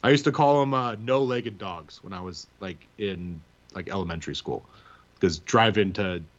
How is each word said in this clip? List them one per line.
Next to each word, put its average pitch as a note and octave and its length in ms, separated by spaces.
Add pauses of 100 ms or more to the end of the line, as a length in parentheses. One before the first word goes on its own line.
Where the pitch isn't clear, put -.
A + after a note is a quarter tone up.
I B2+ 80
used D3 140
to D3 60
call C#3+ 300
'em, C#3 120
uh, B2 260
no-legged B2 580
dogs F2 460
when F#2+ 100
I F2+ 80
was, F2+ 260 (120)
like, F#2 280 (100)
in, F2+ 440 (340)
like, F2+ 140
elementary E2+ 460
school, - 280 (560)
'cause E2 200
driving G#2 540
to F#2 280 (180)